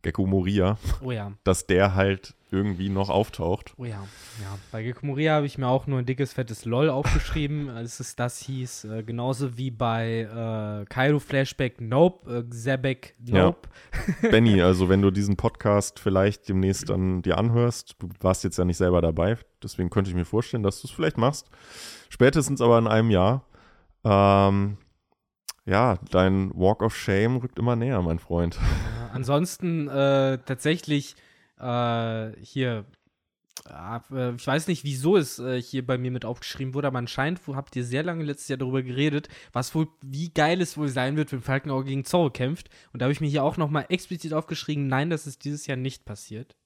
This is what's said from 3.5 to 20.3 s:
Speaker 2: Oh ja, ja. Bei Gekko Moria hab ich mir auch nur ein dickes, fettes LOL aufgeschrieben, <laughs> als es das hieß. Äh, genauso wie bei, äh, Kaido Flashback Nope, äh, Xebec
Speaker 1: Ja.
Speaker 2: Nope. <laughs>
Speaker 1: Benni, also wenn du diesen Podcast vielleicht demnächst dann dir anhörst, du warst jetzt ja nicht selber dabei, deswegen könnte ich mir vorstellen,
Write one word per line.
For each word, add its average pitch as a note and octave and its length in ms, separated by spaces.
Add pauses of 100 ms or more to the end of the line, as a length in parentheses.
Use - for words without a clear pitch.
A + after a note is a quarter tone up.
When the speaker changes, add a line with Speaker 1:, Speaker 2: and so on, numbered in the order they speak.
Speaker 2:
Oh B2 80
ja, G#2 180 (400)
ja. G2 160 (140)
Bei A2 100
Gekko B2 240
Moria D3+ 300
hab D3 80
ich C#3 140
mir B2+ 100
auch C3 180
nur C3+ 140
ein B2 60
dickes, C3 260
fettes A#2 320
LOL C3 260
aufgeschrieben, C#3+ 800
<laughs> - 20
als A#2 300
es - 160
das A#2+ 240
hieß. B2+ 460
Äh, A2 180
genauso A#2+ 520
wie C3 140
bei, A2+ 1120
äh, - 40
Kaido C#3 340
Flashback C3+ 600
Nope, B2 580
äh, A#2+ 40
Xebec B2 720 (100)
Speaker 1:
Ja. G#2 200
Speaker 2:
Nope. - 240 (240)
<laughs> - 400
Speaker 1:
Benni, A2 280
also F#2 280
wenn G2 140
du G2 100
diesen G2+ 240
Podcast - 640
vielleicht G2 480
demnächst F#2+ 420
dann F#2 320
dir F2 160
anhörst, A#2 640
du F2+ 80 (120)
warst F#2 220
jetzt F#2+ 160
ja F#2 60
nicht F2 140
selber F2+ 240
dabei, E2 360 (240)
deswegen F2+ 260
könnte G2 220
ich F2 60
mir F2 80
vorstellen, A2 400